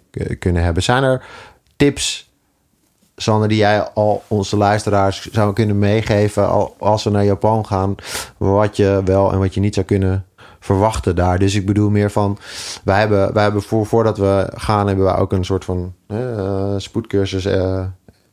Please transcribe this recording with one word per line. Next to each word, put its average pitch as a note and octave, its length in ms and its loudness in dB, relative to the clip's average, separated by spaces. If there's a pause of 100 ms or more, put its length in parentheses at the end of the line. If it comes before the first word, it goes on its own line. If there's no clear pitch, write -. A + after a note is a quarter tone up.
(100)
k-, - 280 -8
kunnen F2 240 0
hebben. F2 200 0
Zijn B2 200 2
er C3 220 0 (520)
tips, - 520 -2 (880)
Sander, G#2+ 320 2
die G#2+ 100 2
jij G#2 240 4
al G#2+ 460 0
onze G2+ 280 -2
luisteraars G2+ 760 0
zou G#2 200 2
kunnen G#2 260 0
meegeven G#2 720 2
al, G2+ 300 0
als G#2 240 2
ze A2 80 -2
naar G2+ 140 2
Japan G#2+ 420 0
gaan, G2 280 -2 (420)
wat G2+ 400 0
je G2 280 2
wel F#2+ 280 2
en F#2 60 0
wat F#2+ 160 0
je F#2+ 60 -2
niet G2+ 140 0
zou F#2+ 120 -2
kunnen F#2+ 380 0 (360)
verwachten G2 560 0
daar? F2+ 220 2
Dus G2 160 2
ik G2 120 -2
bedoel G#2 240 2
meer G#2 200 2
van, G2+ 280 -2 (460)
wij G2 140 4
hebben, G2+ 340 2
wij G#2+ 100 2
hebben G#2 200 0
voor, A2 240 -2
voordat A2 320 0
we G2 360 0
gaan, G2+ 320 0
hebben F#2+ 180 2
wij F#2 120 2
ook F#2+ 160 0
een F#2 120 0
soort F#2+ 200 -2
van, F2+ 280 -6 (140)
hè, A#2 300 -6
eh, G2 420 -4
spoedcursus, G2 640 -4
eh, F#2+ 400 -2 (480)